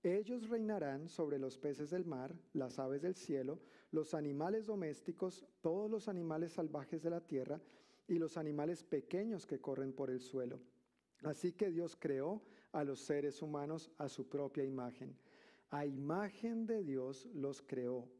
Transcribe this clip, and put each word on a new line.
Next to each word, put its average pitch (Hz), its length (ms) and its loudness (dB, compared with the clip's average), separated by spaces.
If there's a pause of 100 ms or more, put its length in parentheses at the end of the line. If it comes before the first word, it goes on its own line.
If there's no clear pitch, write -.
Ellos 214 460 2
reinarán 185 600 0
sobre 147 300 0
los 131 200 -2
peces 147 320 -2
del 180 140 0
mar, 135 300 -2 (180)
las 131 260 0
aves 135 240 0
del 185 120 2
cielo, 139 440 0 (320)
los 156 240 2
animales 156 520 2
domésticos, 185 800 -2 (160)
todos 196 300 2
los 214 180 0
animales 165 440 0
salvajes 156 500 -2
de 165 80 4
la 170 100 0
tierra 135 400 0 (460)
y 170 120 4
los 165 180 2
animales 156 480 0
pequeños 180 600 0
que 135 140 -2
corren 135 320 -2
por 135 180 -2
el 127 100 0
suelo." 127 400 -2 (640)
Así 156 280 0
que 190 180 2
Dios 165 280 0
creó 156 440 2 (280)
a 151 140 2
los 135 160 -2
seres 143 420 0
humanos 151 560 -2
a 143 100 -2
su 131 200 -6
propia 139 360 0
imagen. 131 520 -4 (540)
A 143 160 0
imagen 196 800 0
de 214 180 2
Dios 135 500 0
los 139 280 -2
creó 127 460 0 (120)